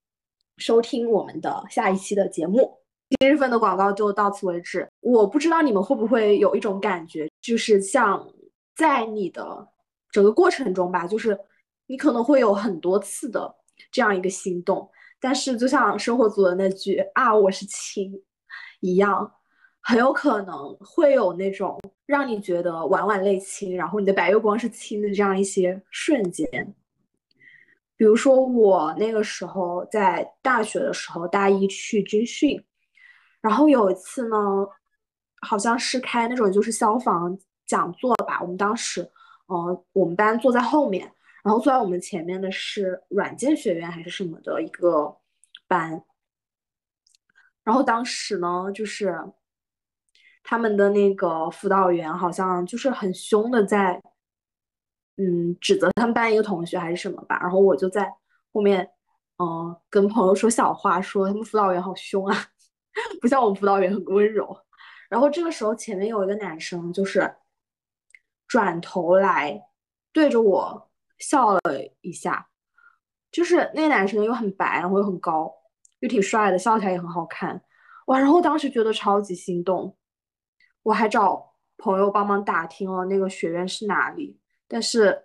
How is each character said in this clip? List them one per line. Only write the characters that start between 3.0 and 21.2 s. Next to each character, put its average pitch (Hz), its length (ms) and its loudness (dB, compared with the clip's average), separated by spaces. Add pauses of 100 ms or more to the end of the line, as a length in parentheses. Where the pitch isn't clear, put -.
今 269 100 6
日 302 60 6
份 262 140 2
的 233 80 2
广 196 180 2
告 196 140 2
就 202 220 0
到 202 180 0
此 202 160 -6
为 175 140 -4
止。 - 260 -8 (140)
我 226 260 4
不 240 120 0
知 302 100 0
道 330 140 2
你 277 100 2
们 190 100 2
会 269 120 0
不 220 120 -2
会 208 320 4
有 196 160 4
一 214 60 0
种 196 200 -4
感 185 260 -2
觉， 160 220 -8 (120)
就 233 160 -2
是 214 240 4
像 196 480 0 (460)
在 277 320 2
你 214 240 -6
的 - 360 -12 (440)
整 202 120 4
个 208 80 8
过 349 200 4
程 226 240 -2
中 180 180 -2
吧， 175 140 -2
就 202 100 -4
是 208 220 -2 (480)
你 262 100 -10
可 269 160 2
能 233 100 0
会 269 180 4
有 214 120 4
很 202 280 -4
多 190 180 0
次 226 320 -12
的 - 260 -6 (340)
这 247 120 -2
样 208 120 2
一 185 60 -2
个 185 80 -2
心 180 360 -6
动， 190 260 -2 (300)
但 254 120 -2
是 254 240 -2
就 240 120 0
像 233 280 2
生 240 220 -2
活 226 100 6
组 202 140 0
的 180 140 2
那 190 120 2
句 190 300 -4 (160)
“啊， 240 180 2
我 208 160 6
是 196 180 -4
亲” - 460 -10 (680)
一 180 160 0
样， 196 360 2 (480)
很 233 160 2
有 247 160 4
可 220 300 0
能 151 360 -12
会 285 340 2
有 208 220 4